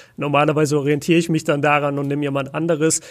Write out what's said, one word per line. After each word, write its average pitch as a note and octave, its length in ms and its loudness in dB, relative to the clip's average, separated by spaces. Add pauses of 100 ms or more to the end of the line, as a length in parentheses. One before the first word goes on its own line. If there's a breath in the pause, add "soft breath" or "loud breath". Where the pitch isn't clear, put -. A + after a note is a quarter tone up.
(160 loud breath)
Normalerweise D3 600 0
orientiere D3 440 2
ich E3 80 -2
mich D#3+ 160 0
dann D3 180 0
daran C#3+ 380 2
und C#3 80 -2
nehme D3 140 -2
jemand C#3 340 -4
anderes. D#3 440 0 (100)